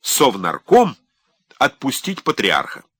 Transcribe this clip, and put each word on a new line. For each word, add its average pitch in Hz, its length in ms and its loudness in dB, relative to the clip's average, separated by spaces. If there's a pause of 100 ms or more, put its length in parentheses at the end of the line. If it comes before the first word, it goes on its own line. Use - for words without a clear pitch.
совнарком 107 920 2 (600)
отпустить 139 640 -4
патриарха. 92 640 -2 (140)